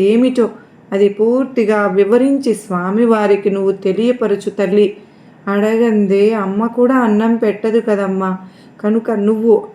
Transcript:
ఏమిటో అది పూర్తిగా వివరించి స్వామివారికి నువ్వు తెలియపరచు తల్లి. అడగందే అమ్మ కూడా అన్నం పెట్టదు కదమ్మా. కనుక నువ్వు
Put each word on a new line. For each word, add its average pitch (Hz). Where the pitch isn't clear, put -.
ఏమిటో 240
అది 196
పూర్తిగా 226
వివరించి 233
స్వామివారికి 202
నువ్వు 196
తెలియపరచు 202
తల్లి. 202
అడగందే 208
అమ్మ 202
కూడా 247
అన్నం 220
పెట్టదు 220
కదమ్మా. 196
కనుక 220
నువ్వు 214